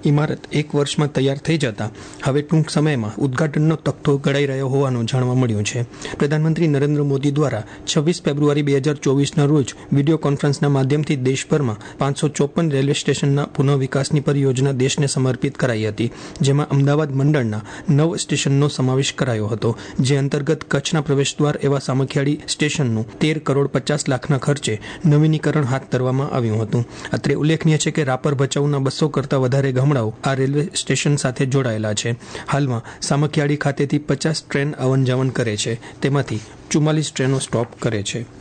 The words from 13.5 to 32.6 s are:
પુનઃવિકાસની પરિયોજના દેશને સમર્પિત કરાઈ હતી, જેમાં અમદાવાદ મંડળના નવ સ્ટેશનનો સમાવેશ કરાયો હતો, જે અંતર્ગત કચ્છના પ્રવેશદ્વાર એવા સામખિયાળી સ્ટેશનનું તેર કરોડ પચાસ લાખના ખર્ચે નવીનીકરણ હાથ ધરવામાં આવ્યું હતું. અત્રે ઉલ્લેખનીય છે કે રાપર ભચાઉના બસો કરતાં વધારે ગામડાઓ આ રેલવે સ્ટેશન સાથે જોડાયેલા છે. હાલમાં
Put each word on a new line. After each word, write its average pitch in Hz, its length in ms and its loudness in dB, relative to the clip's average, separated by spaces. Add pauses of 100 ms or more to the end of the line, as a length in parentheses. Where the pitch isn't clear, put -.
પુનઃવિકાસની 139 720 0
પરિયોજના 139 480 2
દેશને 131 320 0
સમર્પિત 131 500 -2
કરાઈ 110 320 0
હતી, 113 200 -2 (320)
જેમાં 139 300 2
અમદાવાદ 139 480 2
મંડળના 131 440 2 (260)
નવ 156 280 4
સ્ટેશનનો 143 520 2
સમાવેશ 131 460 0
કરાયો 113 380 -2
હતો, 113 200 -2 (260)
જે 139 220 2
અંતર્ગત 143 480 -2
કચ્છના 147 400 -2
પ્રવેશદ્વાર 143 540 0
એવા 139 260 2
સામખિયાળી 139 580 0
સ્ટેશનનું 117 720 -2
તેર 156 200 2
કરોડ 139 340 0
પચાસ 147 360 -2
લાખના 135 360 0
ખર્ચે 135 340 -2 (260)
નવીનીકરણ 151 580 4
હાથ 131 280 -2
ધરવામાં 127 400 0
આવ્યું 113 300 0
હતું. 113 200 0 (300)
અત્રે 120 240 0
ઉલ્લેખનીય 156 420 2
છે 151 140 0
કે 156 120 -2
રાપર 131 320 0
ભચાઉના 139 500 0
બસો 151 240 0
કરતાં 139 340 0
વધારે 135 280 2
ગામડાઓ 127 400 2 (120)
આ 135 120 0
રેલવે 139 300 0 (100)
સ્ટેશન 147 400 0
સાથે 135 320 -2
જોડાયેલા 110 460 0
છે. 117 220 -2 (320)
હાલમાં 131 440 -2 (100)